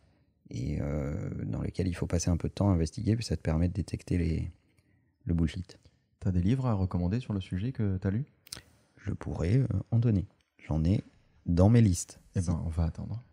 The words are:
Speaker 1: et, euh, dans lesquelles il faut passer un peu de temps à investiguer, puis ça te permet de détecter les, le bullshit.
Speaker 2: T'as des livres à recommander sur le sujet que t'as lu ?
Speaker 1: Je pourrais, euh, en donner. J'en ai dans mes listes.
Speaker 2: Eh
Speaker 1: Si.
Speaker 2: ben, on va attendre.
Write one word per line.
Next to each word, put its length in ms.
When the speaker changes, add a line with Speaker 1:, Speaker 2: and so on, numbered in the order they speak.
Speaker 1:
et, 320
euh, 480
dans 160
lesquelles 260
il 80
faut 120
passer 220
un 80
peu 100
de 60
temps 160
à 40
investiguer, 420
puis 100
ça 100
te 60
permet 260
de 60
détecter 440
les, 340
le 80
bullshit. 460
Speaker 2:
T'as 120
des 100
livres 260
à 60
recommander 460
sur 140
le 80
sujet 300
que 260
t'as 140
lu ? 140
Speaker 1:
Je 140
pourrais, 460
euh, 80
en 80
donner. 280
J'en 240
ai 200
dans 240
mes 120
listes. 380
Speaker 2:
Eh 60
Speaker 1:
Si. 60
Speaker 2:
ben, 180
on 40
va 160
attendre. 480